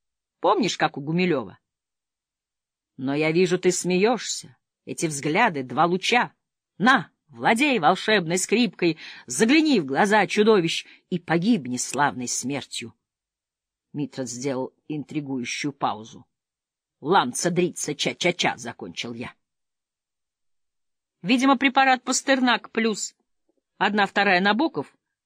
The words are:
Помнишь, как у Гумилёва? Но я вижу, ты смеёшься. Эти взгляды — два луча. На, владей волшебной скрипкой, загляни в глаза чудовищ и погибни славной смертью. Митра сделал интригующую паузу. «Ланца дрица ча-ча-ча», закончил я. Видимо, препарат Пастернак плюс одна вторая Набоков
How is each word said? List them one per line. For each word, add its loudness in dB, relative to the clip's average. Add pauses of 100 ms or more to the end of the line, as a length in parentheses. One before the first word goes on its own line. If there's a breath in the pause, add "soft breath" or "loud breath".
(400)
Помнишь, 0
как -2
у -10
Гумилёва? -2 (1400)
Но -6
я 0
вижу, 2
ты 2
смеёшься. -2 (300)
Эти -6
взгляды — -2
два 0
луча. 0 (460)
На, 2 (180)
владей 0
волшебной 2
скрипкой, 0 (280 loud breath)
загляни 2
в -4
глаза 2
чудовищ 2 (240 loud breath)
и -2
погибни 0
славной -2
смертью. -8 (960)
Митра -8
сделал -6 (160)
интригующую -6
паузу. -8 (760)
«Ланца 0
дрица -2
ча-ча-ча», -2
закончил -12
я. -12 (1900)
Видимо, 2
препарат 2
Пастернак 0
плюс -2 (640)
одна 2
вторая 2
Набоков 0 (320)